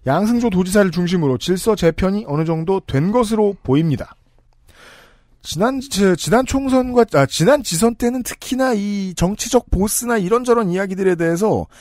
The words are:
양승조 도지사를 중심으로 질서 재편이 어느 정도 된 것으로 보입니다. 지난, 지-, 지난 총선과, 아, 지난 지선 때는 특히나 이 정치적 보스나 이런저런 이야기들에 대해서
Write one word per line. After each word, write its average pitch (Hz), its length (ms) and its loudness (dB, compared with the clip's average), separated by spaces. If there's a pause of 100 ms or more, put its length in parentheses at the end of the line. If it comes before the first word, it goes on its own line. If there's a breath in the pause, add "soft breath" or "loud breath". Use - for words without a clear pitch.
양승조 220 440 0
도지사를 185 400 2
중심으로 165 480 0
질서 190 360 0
재편이 190 540 0
어느 147 160 -2
정도 165 360 -2
된 151 320 -2
것으로 214 500 0
보입니다. 143 520 0 (1300 soft breath)
지난, 247 380 -2
지-, 196 380 0
지난 226 260 0
총선과, 254 680 0
아, 139 100 4
지난 240 380 2
지선 220 320 0
때는 240 280 -2
특히나 254 520 -4
이 202 420 -4
정치적 214 540 0
보스나 220 480 0
이런저런 226 500 2
이야기들에 185 460 0
대해서 165 520 0 (140 loud breath)